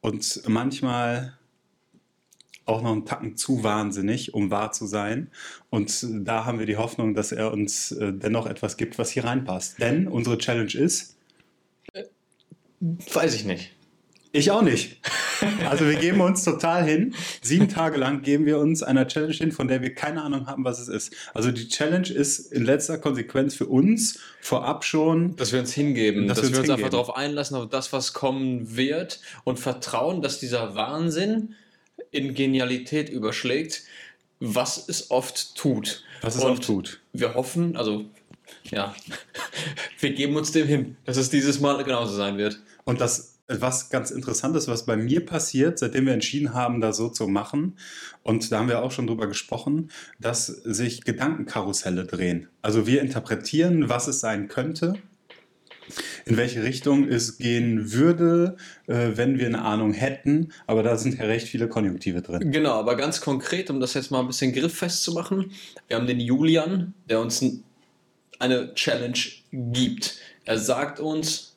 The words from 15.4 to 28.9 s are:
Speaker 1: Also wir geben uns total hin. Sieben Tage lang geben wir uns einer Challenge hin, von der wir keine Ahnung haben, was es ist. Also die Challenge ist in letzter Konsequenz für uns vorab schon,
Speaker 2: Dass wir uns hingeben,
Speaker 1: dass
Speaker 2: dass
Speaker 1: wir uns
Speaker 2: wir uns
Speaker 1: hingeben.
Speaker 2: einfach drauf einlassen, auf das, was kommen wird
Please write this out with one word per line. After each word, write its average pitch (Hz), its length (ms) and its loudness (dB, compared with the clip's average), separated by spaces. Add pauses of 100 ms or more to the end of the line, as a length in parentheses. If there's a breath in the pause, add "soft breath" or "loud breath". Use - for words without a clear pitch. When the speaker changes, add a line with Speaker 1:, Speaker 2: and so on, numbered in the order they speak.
Speaker 1:
Also 143 180 4
wir 151 80 4
geben 175 240 4
uns 185 240 4
total 170 400 2
hin. 160 320 2 (260 loud breath)
Sieben 185 280 6
Tage 160 280 0
lang 135 240 0
geben 143 240 4
wir 147 140 4
uns 156 240 4
einer 131 240 4
Challenge 156 260 -2
hin, 160 180 0
von 135 160 -2
der 131 140 2
wir 127 140 -4
keine 151 280 -4
Ahnung 135 240 -2
haben, 135 180 -4
was 123 140 -2
es 123 100 -12
ist. - 260 -6 (180 loud breath)
Also 120 180 2
die 117 180 -4
Challenge 175 400 0
ist - 420 -2
in 117 140 0
letzter 143 320 2
Konsequenz 135 580 0
für - 120 -2
uns 208 520 4 (220 loud breath)
vorab 131 420 -2
schon, 165 540 2
Speaker 2:
Dass 117 160 -2
wir 127 60 2
uns 123 140 -4
hingeben, 110 540 2
Speaker 1:
dass 101 140 2
Speaker 2:
dass - 40 4
Speaker 1:
wir 131 40 4
uns 131 80 2
Speaker 2:
wir - 20 2
uns 131 80 2 (140)
Speaker 1:
hingeben. - 40 0 (120)
Speaker 2:
einfach 123 100 2
drauf - 80 -6
einlassen, 143 400 -4
auf 117 140 -6
das, 135 240 -4
was 131 200 -2
kommen 131 640 -2
wird 147 460 -2 (240 loud breath)